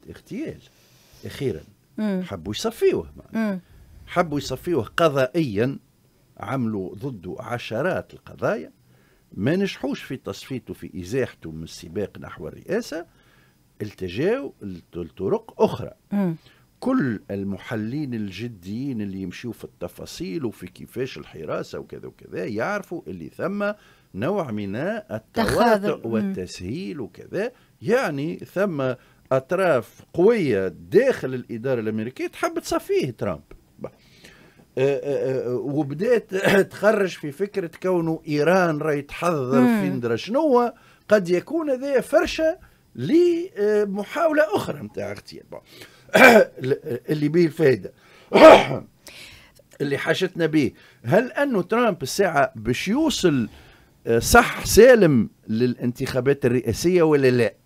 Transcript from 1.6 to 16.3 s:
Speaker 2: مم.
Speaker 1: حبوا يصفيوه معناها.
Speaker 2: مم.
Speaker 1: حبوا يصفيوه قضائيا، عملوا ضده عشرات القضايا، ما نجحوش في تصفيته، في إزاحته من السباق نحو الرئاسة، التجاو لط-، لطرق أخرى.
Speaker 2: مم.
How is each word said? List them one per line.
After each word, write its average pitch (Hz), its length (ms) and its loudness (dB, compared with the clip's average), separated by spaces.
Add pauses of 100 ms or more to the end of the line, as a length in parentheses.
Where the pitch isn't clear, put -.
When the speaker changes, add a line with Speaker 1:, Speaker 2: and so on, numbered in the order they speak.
Speaker 2:
مم. 196 280 -2
Speaker 1:
حبوا 180 280 -8
يصفيوه 226 640 -2
معناها. 220 360 -4
Speaker 2:
مم. 185 60 -6 (480)
Speaker 1:
حبوا 165 300 -2
يصفيوه 139 460 -4
قضائيا، 135 960 -2 (580)
عملوا 107 580 -6
ضده 101 440 -10
عشرات 117 720 -6
القضايا، - 580 -6 (640)
ما 127 220 0
نجحوش 202 480 -4
في 131 140 -10
تصفيته، 110 560 -10
في 87 280 -12
إزاحته 101 500 -6
من 80 120 -12
السباق 87 560 -10
نحو 76 280 -14
الرئاسة، 240 580 -8 (760)
التجاو 113 800 -4
لط-، 92 360 -14
لطرق 92 640 -6
أخرى. - 300 -2 (200)
Speaker 2:
مم. 190 240 0 (440)